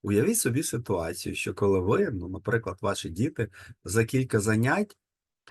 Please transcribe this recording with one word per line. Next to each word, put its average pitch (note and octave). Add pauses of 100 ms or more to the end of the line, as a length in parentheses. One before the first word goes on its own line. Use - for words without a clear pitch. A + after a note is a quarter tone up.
Уявіть A2+
собі C#3
ситуацію, F2
що -
коли G2
ви, D3
ну, F2
наприклад, G2+
ваші G2
діти G2+ (340)
за A2
кілька B2+
занять, A#2+ (540)